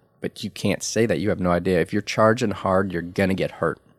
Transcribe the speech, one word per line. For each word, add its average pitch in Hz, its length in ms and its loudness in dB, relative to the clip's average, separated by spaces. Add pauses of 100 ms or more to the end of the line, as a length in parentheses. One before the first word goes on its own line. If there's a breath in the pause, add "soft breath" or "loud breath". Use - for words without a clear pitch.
(200)
but - 240 -8
you 101 60 -6
can't - 320 -4
say 113 240 0
that. 87 140 0
You 98 100 -2
have 85 100 -2
no 90 100 2
idea. 87 300 2
If 82 120 -2
you're 104 100 -2
charging 110 500 2
hard, 95 400 0
you're 85 100 -4
gonna 92 320 0
get 80 180 -2
hurt. - 280 -4 (180)